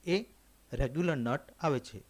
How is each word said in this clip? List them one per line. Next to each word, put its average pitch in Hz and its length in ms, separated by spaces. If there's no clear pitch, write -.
એ 190 180
રેગ્યુલર 139 440
નટ 123 240
આવે 143 200
છે. - 300